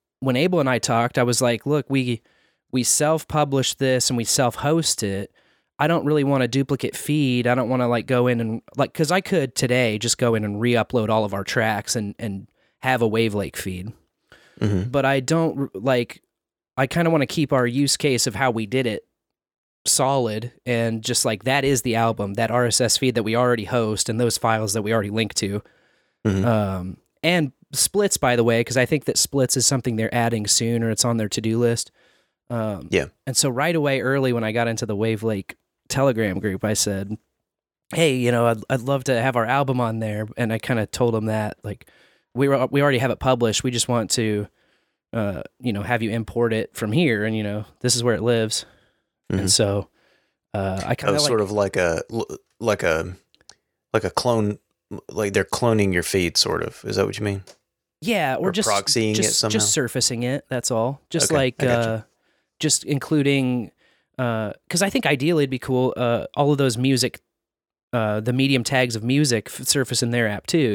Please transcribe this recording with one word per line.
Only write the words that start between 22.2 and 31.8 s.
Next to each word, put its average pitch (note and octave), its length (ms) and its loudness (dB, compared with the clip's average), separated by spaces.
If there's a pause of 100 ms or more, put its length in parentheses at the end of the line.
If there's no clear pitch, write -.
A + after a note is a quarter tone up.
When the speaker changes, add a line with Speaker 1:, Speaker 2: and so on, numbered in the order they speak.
Speaker 1:
that A2+ 180 0
R B2 140 2
S A2+ 160 0
S A#2 160 2
feed B2+ 180 0
that A#2 80 0
we A2 140 0
already B2 280 2
host A2+ 440 -2
and A2+ 100 -2
those A#2+ 180 0
files A2 360 0
that A2 80 -2
we G#2 120 -2
already G#2 160 0
link G#2+ 260 -2
to. G#2 280 -4 (640)
Speaker 2:
Mm-hmm. F#2+ 180 2
Speaker 1:
Um, G2 520 0 (260)
and E3 300 0 (180)
Splits, G3 460 0
by B2 180 2
the A#2+ 80 4
way, A#2 200 4
'cause A#2+ 140 -2
I B2+ 100 4
think D3 180 0
that - 120 0
Splits - 380 0
is B2+ 80 0
something B2+ 320 0
they're A2 180 -2
adding A#2 340 0
soon A#2 360 0
or A2+ 60 0
it's A2 160 0
on A#2 120 0
their G#2+ 120 -2
to-do A2+ 300 -2
list. A#2 320 0 (580)